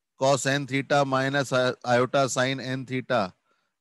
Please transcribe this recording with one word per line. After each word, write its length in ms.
cos 280
n 200
theta 380
minus 480
i-, 200
iota 360
sin 320
n 240
theta, 360